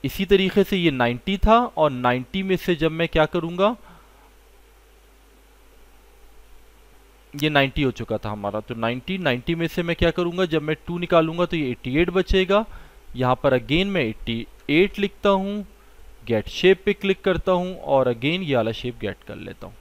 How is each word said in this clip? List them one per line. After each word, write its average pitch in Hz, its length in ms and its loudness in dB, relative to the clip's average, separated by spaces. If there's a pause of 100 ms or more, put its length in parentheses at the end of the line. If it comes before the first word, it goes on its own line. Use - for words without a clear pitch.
इसी 165 220 -4
तरीके 190 380 4
से 196 140 0
ये 170 140 4
नाइंटी 123 460 0
था 214 220 6 (180)
और 151 140 4
नाइंटी 127 520 -2
में 190 140 0
से 175 180 0
जब 160 160 0
मैं 165 160 -2
क्या 156 200 2
करूँगा, 180 480 0 (3500)
ये 147 160 0
नाइंटी 139 340 2
हो 131 80 2
चुका 113 260 -6
था 107 120 -6
हमारा, 104 300 -4
तो 113 160 -10
नाइंटी, 120 420 -4
नाइंटी 156 380 -2
में 165 120 -2
से 175 160 -4
मैं 170 120 -2
क्या 170 160 2
करूँगा, 175 340 -2
जब 156 160 -2
मैं 151 140 -4 (120)
टू 175 100 -6
निकालूंगा 170 480 2
तो 170 120 -4
ये 143 140 -2
एटी 127 260 -4
एट 180 120 2
बचेगा। 190 560 2 (500)
यहाँ 127 200 2
पर 135 240 2
again 143 280 0
मैं 190 160 0
एटी 113 420 -4 (240)
एट 180 300 2
लिखता 202 320 0
हूँ, 196 340 -2 (600)
गेट 113 220 0
शेप 185 360 2
पे 208 80 2
क्लिक 196 300 -2
करता 185 280 0
हूँ 180 260 -2
और 135 360 2
again 147 300 -2
ये 143 120 -2
वाला 113 180 2
शेप 117 280 -10
गेट 101 260 -8
कर - 100 -12
लेता 92 300 -14
हूँ। - 140 -18